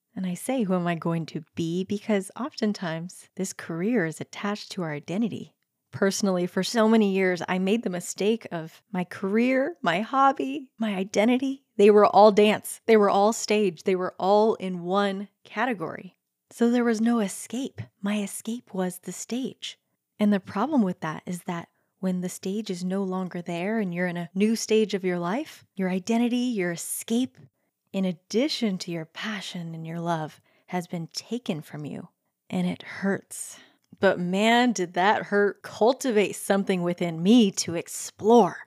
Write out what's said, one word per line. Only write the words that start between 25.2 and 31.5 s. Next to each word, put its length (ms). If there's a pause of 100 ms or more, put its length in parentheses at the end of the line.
your 140
identity, 480
your 340
escape, 680 (540)
in 140
addition 720
to 140
your 140
passion 680
and 100
your 140
love, 400 (280)
has 200
been 200
taken 520